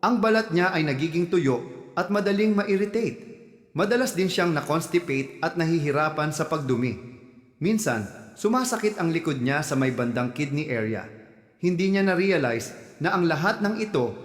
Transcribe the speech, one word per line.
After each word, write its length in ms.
Ang 160
balat 320
niya 160
ay 160
nagiging 480
tuyo 640
at 160
madaling 400
ma-irritate. 640
Madalas 400
din 160
siyang 240
na-constipate 880
at 160
nahihirapan 720
sa 160
pagdumi. 560
Minsan, 480
sumasakit 640
ang 80
likod 320
niya 240
sa 80
may 160
bandang 480
kidney 320
area. 400
Hindi 400
niya 80
na-realize 960
na 160
ang 80
lahat 400
ng 160
ito 320